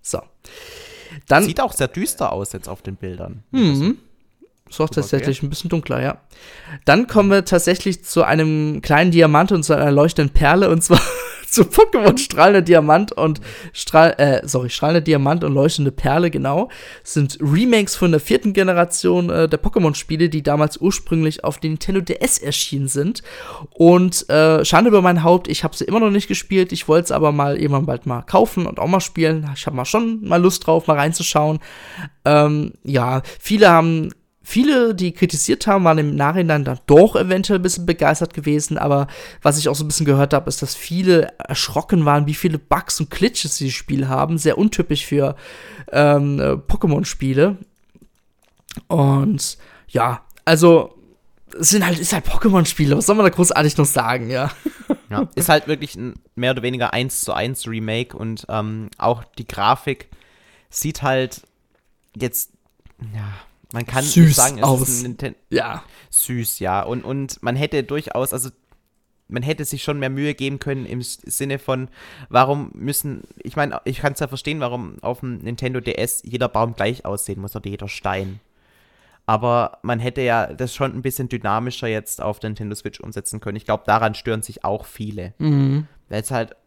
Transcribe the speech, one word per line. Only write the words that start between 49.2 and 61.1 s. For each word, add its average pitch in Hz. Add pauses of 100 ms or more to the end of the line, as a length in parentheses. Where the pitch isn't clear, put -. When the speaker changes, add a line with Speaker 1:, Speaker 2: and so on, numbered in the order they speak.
Speaker 1:
ja, 120 (220)
also, 165 (640)
es 160
sind 202
halt, 175
ist 175
halt 170
Pokémon-Spiele, 160
was -
soll 214
man 214
da 180
großartig 151
noch 147
sagen, 120
ja? 131
<laughs> - (480)
Speaker 2:
Ja, 107
ist 170
halt 151
wirklich 147
ein 123 (180)
mehr 123
oder 123
weniger 123
eins 123
zu -
eins 120
Remake 113
und, 110
ähm, 110
auch 117
die -
Grafik - (640)
sieht -
halt 131 (720)